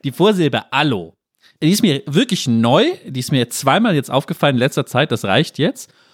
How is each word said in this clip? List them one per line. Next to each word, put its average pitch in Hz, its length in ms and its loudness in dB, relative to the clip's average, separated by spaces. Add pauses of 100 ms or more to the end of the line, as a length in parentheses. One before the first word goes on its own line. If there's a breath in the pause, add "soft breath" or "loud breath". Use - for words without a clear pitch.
Die 139 100 -4
Vorsilbe 170 600 0
allo. 123 420 -2 (480 soft breath)
Die 151 80 2
ist 208 120 2
mir 143 240 0
wirklich 170 420 -2
neu, 120 380 2 (200)
die 131 140 -8
ist 123 100 -8
mir 127 180 0
zweimal 175 460 0
jetzt 139 160 -2
aufgefallen 139 460 0
in 117 40 0
letzter 139 260 0
Zeit, 131 260 -2
das 113 120 -4
reicht 107 340 0
jetzt. 175 340 -4 (220 soft breath)